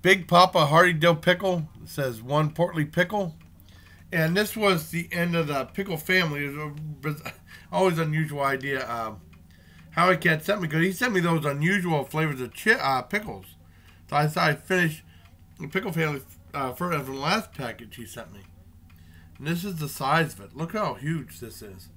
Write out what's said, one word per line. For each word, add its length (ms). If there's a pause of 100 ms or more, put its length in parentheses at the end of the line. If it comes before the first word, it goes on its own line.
Big 260
Papa 380
Hearty 260
Dill 240
Pickle. 540 (120)
It 60
says, 340
"One 280
portly 340
pickle." 540 (720)
And 240
this 220
was 320
the 240
end 240
of 100
the 160
pickle 320
family. 480
It 100
was 40
a 100
biz-, 560 (240)
<laughs> 240
always 260
unusual 440
idea. 500
Um, 300 (720)
Howard 280
Cat 240
sent 180
me, 60
'cause 140
he 100
sent 220
me 80
those 240
unusual 580
flavors 380
of 120
chi-, 200
uh, 300
pickles. 520 (540)
So 80
I 100
thought 220
I'd 140
finish 380 (560)
the 120
pickle 240
family, 300 (300)
uh, 200
first, 320
from 100
the 60
last 320
package 420
he 100
sent 280
me. 80 (960)
And 100
this 160
is 140
the 100
size 460
of 80
it. 160
Look 160
how 220
huge 440
this 220
is. 360